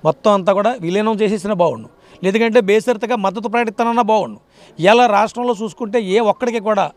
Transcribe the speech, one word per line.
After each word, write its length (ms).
మొత్తం 320
అంతా 200
కూడా 140
విలీనం 380
చేసేసినా 400
బాగుండు, 260
లేదంటే 460
బేసరితగా 540
మద్దతు 300
ప్రకటిస్తానన్నా 580
బాగుండు. 260
ఇలా 280
రాష్ట్రంలో 460
చూసుకుంటే 380
ఏ 60
ఒక్కడికి 360
కూడా 180